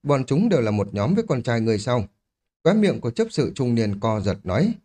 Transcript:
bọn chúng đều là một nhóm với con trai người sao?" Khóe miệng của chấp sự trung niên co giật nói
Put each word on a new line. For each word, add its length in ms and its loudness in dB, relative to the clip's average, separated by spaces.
bọn 220 0
chúng 240 2
đều 120 2
là 100 0
một 220 -2
nhóm 220 0
với 120 0
con 160 -2
trai 180 0
người 180 0
sao?" 240 -2
Khóe 100 4
miệng 280 2
của 100 -4
chấp 200 -2
sự 240 0
trung 200 0
niên 240 0
co 220 0
giật 220 -2
nói 300 0